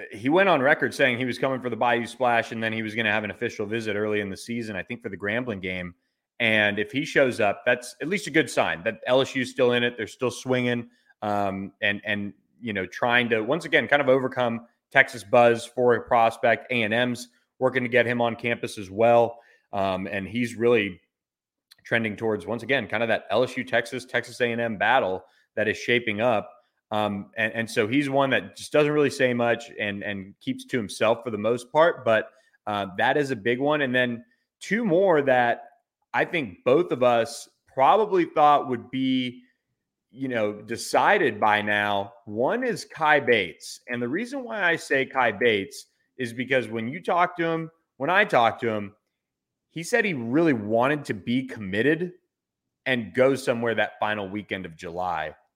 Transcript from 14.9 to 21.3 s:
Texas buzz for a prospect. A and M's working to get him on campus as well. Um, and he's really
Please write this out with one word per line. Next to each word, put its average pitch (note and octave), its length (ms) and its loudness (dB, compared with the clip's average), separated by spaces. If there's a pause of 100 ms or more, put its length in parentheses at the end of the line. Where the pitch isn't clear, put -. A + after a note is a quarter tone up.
Texas C3 320 2
buzz A#2 420 4
for B2 300 2
a G#2+ 80 -4
prospect. A2+ 680 2
A A#2+ 120 0
and G#2+ 100 0
M's A#2+ 360 -2 (280)
working B2+ 240 0
to B2 80 -4
get A#2+ 160 4
him A#2+ 160 -2
on A#2 140 0
campus A#2 420 -6
as F#2+ 140 -12
well. A#2 480 4 (340)
Um, F#2+ 320 -2
and G2 220 -6
he's A2+ 260 -4
really G#2+ 480 2 (800)